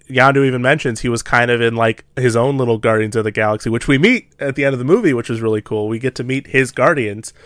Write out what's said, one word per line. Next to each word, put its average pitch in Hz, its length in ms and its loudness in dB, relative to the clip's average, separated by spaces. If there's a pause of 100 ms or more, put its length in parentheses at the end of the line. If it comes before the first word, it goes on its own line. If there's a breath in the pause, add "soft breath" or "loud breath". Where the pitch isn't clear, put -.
Yondu 135 380 4
even 127 160 0
mentions 131 400 0
he 123 80 -2
was 117 140 -2
kind 120 260 2
of 120 120 2
in, 117 140 0
like, 113 300 0 (100)
his 123 200 2
own 135 220 2
little 120 200 0
Guardians 110 380 0
of 110 80 0
the 107 80 -4
Galaxy, 107 380 -2
which 117 180 -4
we 139 100 4
meet 220 420 2
at 139 160 -6
the 139 80 -4
end 139 100 0
of 123 60 -4
the 127 60 -6
movie, 175 280 2
which 117 160 -4
was 113 120 -6
really 107 200 0
cool. 107 260 -4
We 113 100 -4
get 127 180 -6
to 123 80 -8
meet 131 240 -6
his 131 240 0
Guardians. 123 640 -2 (120)